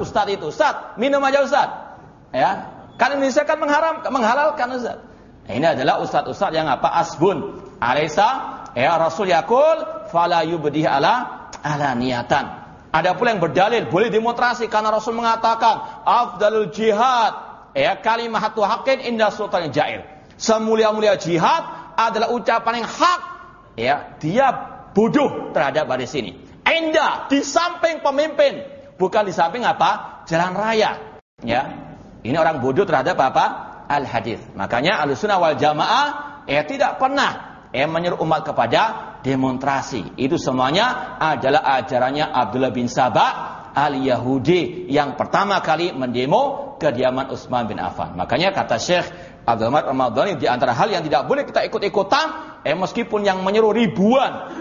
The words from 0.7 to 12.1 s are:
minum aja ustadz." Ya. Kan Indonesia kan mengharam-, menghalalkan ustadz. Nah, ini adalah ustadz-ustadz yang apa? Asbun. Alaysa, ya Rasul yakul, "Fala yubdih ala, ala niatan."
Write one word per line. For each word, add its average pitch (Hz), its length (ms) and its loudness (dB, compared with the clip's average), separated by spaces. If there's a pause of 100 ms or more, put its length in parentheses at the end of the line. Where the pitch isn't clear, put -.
minum 277 240 2
aja 277 160 4
ustadz." 254 320 2 (640)
Ya. 185 400 0 (240)
Kan 269 160 2
Indonesia 277 320 2
kan 311 80 2
mengharam-, 302 560 0
menghalalkan 254 640 0
ustadz. 233 240 -8 (480)
Nah, - 80 -10
ini 143 80 0
adalah 156 400 2
ustadz-ustadz 151 480 -2
yang 160 160 0
apa? 135 240 0
Asbun. 160 720 0 (160)
Alaysa, 151 480 2 (480)
ya 160 240 2
Rasul 175 320 0
yakul, 269 800 2
"Fala 170 320 2
yubdih 156 400 -2
ala, 180 640 0 (160)
ala 143 320 -2
niatan." 123 720 -2 (240)